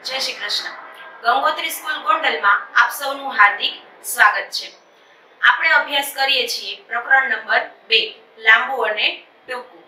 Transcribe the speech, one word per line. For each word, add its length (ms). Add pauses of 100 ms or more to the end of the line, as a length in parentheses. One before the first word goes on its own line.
જય 140
શ્રી 180
કૃષ્ણ. 340 (480)
ગંગોત્રી 540
સ્કૂલ 320
ગોંડલમાં 520 (220)
આપ 160
સૌનું 400
હાર્દિક 420 (300)
સ્વાગત 480
છે. 100 (760)
આપણે 360
અભ્યાસ 400
કરીએ 260 (100)
છીએ 220 (140)
પ્રકરણ 420
નંબર 320 (260)
બે, 120 (440)
લાંબુ 440
અને 180 (400)
ટૂંકું. 400